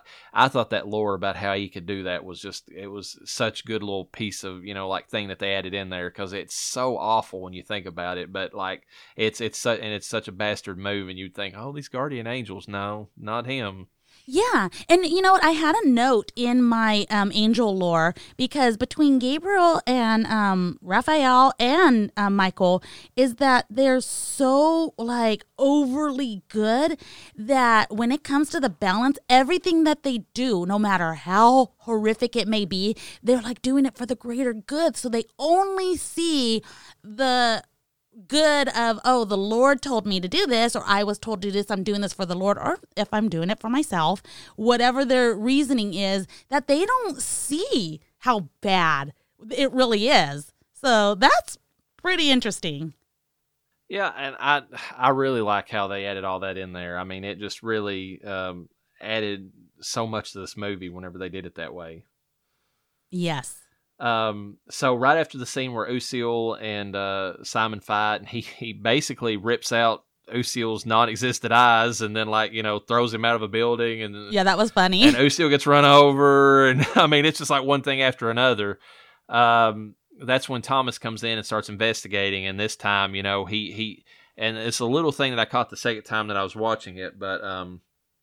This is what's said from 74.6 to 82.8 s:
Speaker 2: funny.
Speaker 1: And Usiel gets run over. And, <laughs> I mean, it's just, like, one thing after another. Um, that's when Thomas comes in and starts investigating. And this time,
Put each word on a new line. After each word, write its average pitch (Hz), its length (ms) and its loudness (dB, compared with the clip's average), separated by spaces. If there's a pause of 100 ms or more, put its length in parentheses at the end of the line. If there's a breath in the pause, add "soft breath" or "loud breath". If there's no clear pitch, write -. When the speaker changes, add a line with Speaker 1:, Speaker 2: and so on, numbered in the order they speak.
Speaker 2:
funny. 185 320 4
Speaker 1:
And 285 140 6
Usiel 143 320 2
gets 143 180 2
run 143 180 8
over. 139 840 8
And, 127 220 2
<laughs> - 40 -2
I 175 120 8
mean, 147 180 4
it's 156 140 0
just, 151 120 -4
like, 139 120 2
one 139 180 2
thing 135 200 -2
after 127 280 0
another. 113 500 2 (480 soft breath)
Um, 117 680 2 (260)
that's 127 280 -2
when 123 120 -4
Thomas 131 360 -2
comes 113 260 -8
in 113 140 -2
and 104 80 -8
starts 107 240 -4
investigating. 98 760 -2
And 95 140 -6
this 107 160 -4
time, 98 400 0